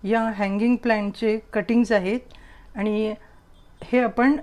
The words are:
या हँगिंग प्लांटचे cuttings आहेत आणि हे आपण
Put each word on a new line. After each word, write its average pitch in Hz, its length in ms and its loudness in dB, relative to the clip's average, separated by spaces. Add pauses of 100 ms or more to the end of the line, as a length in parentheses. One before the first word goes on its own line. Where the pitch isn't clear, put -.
या 220 180 0
हँगिंग 208 540 0
प्लांटचे 220 640 -2 (140)
cuttings 226 380 2
आहेत 202 280 0 (560)
आणि 214 380 -2 (720)
हे - 160 0
आपण 247 440 2